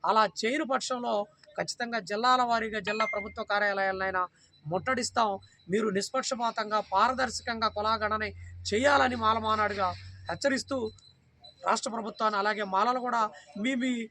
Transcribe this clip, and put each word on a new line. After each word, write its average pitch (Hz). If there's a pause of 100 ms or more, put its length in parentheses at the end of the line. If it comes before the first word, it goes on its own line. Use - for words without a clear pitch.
అలా 214
చేయని 247
పక్షంలో 240 (340)
ఖచ్చితంగా 233
జిల్లాల 226
వారీగా 226
జిల్లా 214
ప్రభుత్వ 214
కార్యాలయాలనైనా 190 (400)
ముట్టడిస్తాం. 214 (300)
మీరు 220
నిష్పక్షపాతంగా, 220
పారదర్శకంగా 226
కులాగణన 214 (500)
చేయాలని 262
మాల 226
మానాడుగా 208 (400)
హెచ్చరిస్తూ, 247 (760)
రాష్ట్ర 220
ప్రభుత్వాన్ని, 214
అలాగే 208
మాలలు 208
కూడా 240 (300)
మీ 254
మీ 240